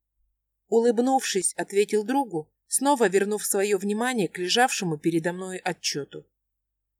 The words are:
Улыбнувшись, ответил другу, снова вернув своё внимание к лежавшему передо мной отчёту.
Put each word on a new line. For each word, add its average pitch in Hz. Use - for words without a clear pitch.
Улыбнувшись, 240
ответил 202
другу, 214
снова 254
вернув 196
своё 202
внимание 208
к -
лежавшему 180
передо 170
мной 185
отчёту. -